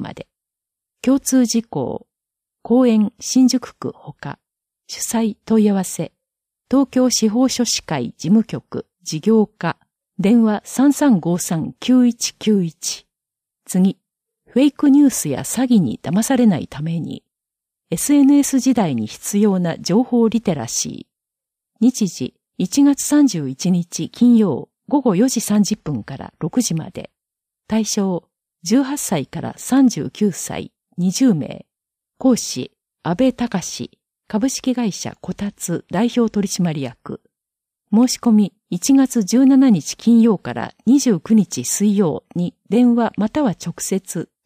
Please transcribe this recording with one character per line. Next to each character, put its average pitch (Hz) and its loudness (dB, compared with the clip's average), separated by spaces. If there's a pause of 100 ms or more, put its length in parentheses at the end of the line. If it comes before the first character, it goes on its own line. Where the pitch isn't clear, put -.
ま 107 -12
で。 - -18 (720)
共 269 0
通 254 0
事 226 -2
項、 - -8 (520)
公 254 2
園 214 2
新 254 2
宿 - -4
区 - -10
ほ - -20
か。 - -14 (480)
主 - -16
催 226 -4
問 220 4
い 208 4
合 202 0
わ 185 -2
せ、 - -10 (580)
東 269 2
京 254 2
司 220 0
法 247 2
書 240 -2
士 - -4
会 131 -6
事 151 -8
務 214 4
局 - -12 (160)
事 - -8
業 214 2
課。 - -8 (400)
電 220 4
話 214 0
三 277 2
三 254 2
五 170 -2
三 - -6
九 254 4
一 - -4
九 208 0
一。 - -10 (580)
次、 185 0 (500)
フ - -2
ェ 285 4
イ 277 2
ク - 0
ニ 277 6
ュ 285 6
ー 247 4
ス - -6
や 127 -4
詐 247 -4
欺 247 4
に 117 -2
騙 190 -2
さ 269 0
れ 240 4
な 180 2
い - -8
た - -14
め 165 -6
に、 - -12 (640)
エ 170 -4
ス - 0
エ 285 6
ヌ 277 6
エ 285 4
ス 262 0
時 262 2
代 185 0
に 110 -4
必 - -6
要 202 2
な 170 -2
情 220 0
報 233 2
リ 226 -2
テ 180 -2
ラ 123 -8
シ - -8 (720)
ー。 220 2
日 226 2
時、 - -8 (220)
一 226 0
月 285 2
三 294 2
十 156 -2
一 170 -2
日 170 -4
金 240 4
曜 185 0 (180)
午 285 0
後 214 0
四 240 2
時 240 -4
三 208 2
十 214 -4
分 135 -8
か 135 -14
ら 92 -16
六 226 -4
時 - -4
ま 160 -8
で。 - -16 (560)
対 220 -2
象、 190 -4 (340)
十 226 2
八 277 -8
歳 151 -4
か - -12
ら - -10
三 - 2
十 - -4
九 208 -2
歳、 - -10 (280)
二 180 0
十 240 2
名。 - -8 (520)
講 254 2
師、 - -8 (320)
阿 170 -4
部 254 0
隆、 - -8 (380)
株 220 -2
式 - -4
会 233 -4
社 - -10
こ - -10
た 202 -8
つ - -8
代 226 -2
表 233 0
取 202 -2
締 160 -4
役。 - -12 (680)
申 233 4
し - -4
込 240 0
み、 208 4 (180)
一 220 0
月 254 2
十 247 2
七 269 6
日 165 0
金 233 4
曜 220 4
か 120 -10
ら 117 -10 (120)
二 269 4
十 220 2
九 - -2
日 170 0
水 202 0
曜 175 0 (140)
に 175 -4 (140)
電 240 4
話 233 -2
ま 214 -2
た 302 -2
は 240 0
直 165 -8
接 - -6 (180)